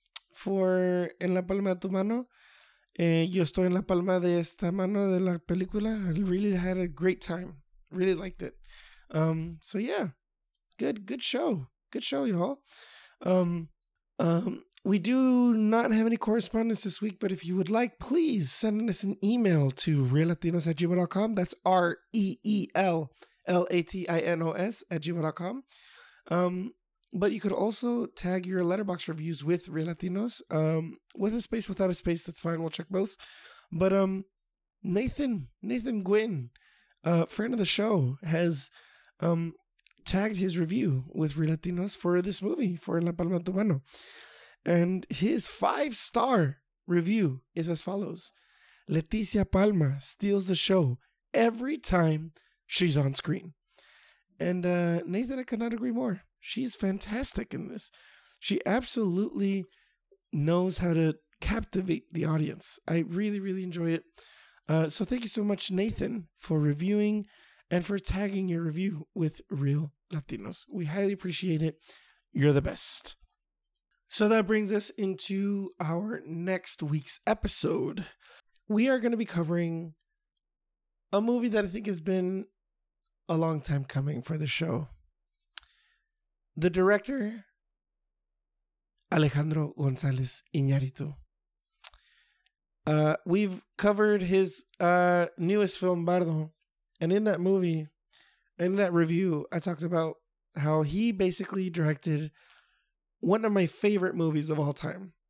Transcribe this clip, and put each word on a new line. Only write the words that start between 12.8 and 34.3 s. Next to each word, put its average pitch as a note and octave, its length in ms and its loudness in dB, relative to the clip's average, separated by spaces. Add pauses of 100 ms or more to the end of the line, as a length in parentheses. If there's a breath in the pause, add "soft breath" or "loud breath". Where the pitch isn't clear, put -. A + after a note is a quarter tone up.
Um, F3 460 2 (500)
um, E3+ 460 2 (200)
we G3+ 140 4
do B3 560 4
not A3 380 4
have A3 140 4
any A#3 100 2
correspondence A3+ 680 0
this F#3 180 -6
week, G#3 200 -4
but G3 120 -2
if F3 120 -8
you F3+ 120 -2
would F#3 140 0
like, A3+ 280 0
please B3+ 540 0
send A3 360 0
us F#3 140 -2
an G3 220 -2
email F#3+ 480 4
to C#3+ 320 2
real D3 240 4
latinos E3 400 0
at E3 80 0
gmail F3 200 2
dot F3+ 140 2
com. A3 240 0
That's F3+ 200 -2 (100)
R F#3 340 4 (140)
E G3 320 0
E G#3 300 0
L E3 360 2 (360 soft breath)
L F3+ 240 4
A F3 120 4
T F3+ 260 -6
I E3+ 120 2
N E3+ 220 0
O E3 100 0
S G#3 380 -4
at D#3+ 120 -2
gmail E3+ 200 -2
dot D#3 140 -2
com. A3 260 -6 (680 loud breath)
Um, F3+ 420 0 (400)
but F#3+ 200 2
you A3+ 80 -4
could G#3 120 -2
also A#3 540 -2
tag F3+ 400 -4
your F#3 140 -2
Letterboxd F#3 480 -2
reviews D#3+ 340 -6
with E3+ 260 0
Real D#3 200 -4
Latinos. F#3 600 -4
Um, D#3+ 500 0 (180)
with G#3 180 -2
a A#3+ 60 -2
space, A3 280 -4
without F#3+ 220 0
a F3 40 -2
space, E3+ 280 -2
that's - 180 -12
fine. E3+ 200 -2
We'll E3 100 -4
check - 180 -10
both. F#3+ 280 -2 (560 loud breath)
But, F#3 200 2
um, F#3+ 340 2 (580)